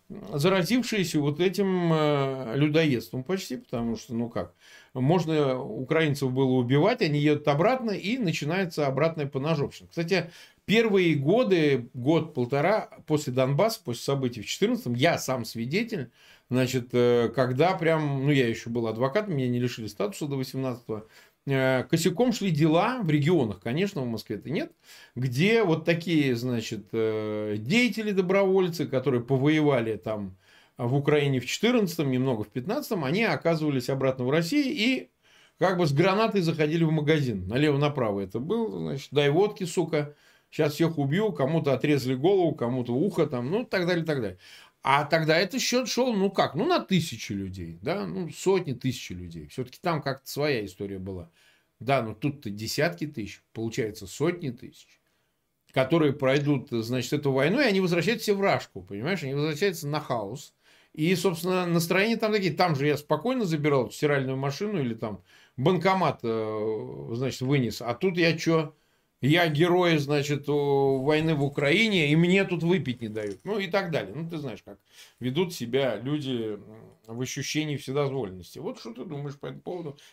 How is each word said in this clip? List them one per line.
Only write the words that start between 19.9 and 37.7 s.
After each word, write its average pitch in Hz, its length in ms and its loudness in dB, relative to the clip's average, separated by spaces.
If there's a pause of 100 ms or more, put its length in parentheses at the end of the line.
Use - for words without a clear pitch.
до 139 100 -4
восемнадцатого, 127 720 -6 (400)
э, 131 380 2
косяком 185 480 2
шли 196 180 -2
дела 170 520 2
в 160 80 0
регионах, 147 500 2
конечно, 156 420 -2
в 120 40 -4
Москве 110 300 -6
это 110 140 -12
нет, 277 200 -4 (440)
где 151 480 2
вот 160 220 0
такие, 165 500 2
значит, 117 580 -4
э, 107 680 -2
деятели-добровольцы, 190 1300 2
которые 123 360 0
повоевали 135 720 2
там 104 400 -8 (400)
в 123 180 0
Украине 143 460 2
в 127 40 -12
четырнадцатом, 196 680 0
немного 127 320 0
в - 60 -10
пятнадцатом, 190 560 -4
они 180 200 0
оказывались 156 640 0
обратно 131 360 0
в 127 60 2
России 170 420 2
и 254 360 0 (500)
как 180 180 2
бы 170 100 4
с 139 60 0
гранатой 190 480 4
заходили 160 440 2
в 156 60 2
магазин. 143 560 0
Налево-направо 139 720 2